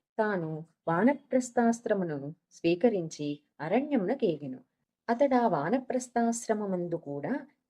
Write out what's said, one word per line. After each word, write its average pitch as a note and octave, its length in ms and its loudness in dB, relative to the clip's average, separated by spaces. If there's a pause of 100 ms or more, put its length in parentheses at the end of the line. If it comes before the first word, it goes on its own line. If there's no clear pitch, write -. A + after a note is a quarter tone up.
(180)
తాను E3 460 -2 (240)
వానప్రస్థాశ్రమమును G#3+ 1500 0 (160)
స్వీకరించి E3+ 880 0 (200)
అరణ్యమునకేగెను. F#3+ 1000 0 (500)
అతడా A#3+ 380 4
వానప్రస్థాశ్రమమందు G#3 1500 -2
కూడా D#3+ 520 -4 (240)